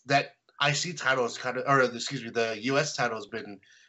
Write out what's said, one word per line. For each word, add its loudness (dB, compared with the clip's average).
that 2
I 4
C -2
title 0
is -4
kinda, -4
or 6
excuse -2
me, -10
the 0
U 2
S 0
title -2
has -10
been, -10